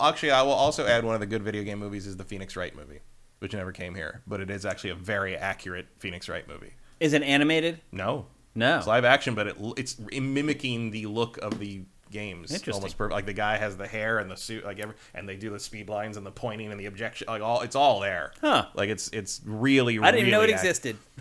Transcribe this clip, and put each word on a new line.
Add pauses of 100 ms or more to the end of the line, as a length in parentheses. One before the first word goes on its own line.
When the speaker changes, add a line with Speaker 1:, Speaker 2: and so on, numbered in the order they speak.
Speaker 1:
actually,
I
will
also
add
one
of
the
good
video
game
movies
is
the
Phoenix
Wright
movie, (400)
which
never
came
here,
but
it
is
actually
a
very
accurate (100)
Phoenix
Wright
movie. (260)
Speaker 2:
Is
it
animated? (100)
Speaker 1:
No. (260)
Speaker 2:
No.
Speaker 1:
It's
live
action,
but
it, (200)
it's
mimicking
the
look
of
the (300)
games
Speaker 2:
Interesting.
Speaker 1:
almost
perfect.
Like,
the
guy
has
the
hair
and
the
suit,
like,
every, (180)
and
they
do
the
speed
lines
and
the
pointing
and
the
objection,
like,
all,
it's
all
there. (100)
Speaker 2:
Huh.
Speaker 1:
Like,
it's,
it's
really,
Speaker 2:
I
didn't
even
know
it
Speaker 1:
really
ac-
Speaker 2:
existed. (240)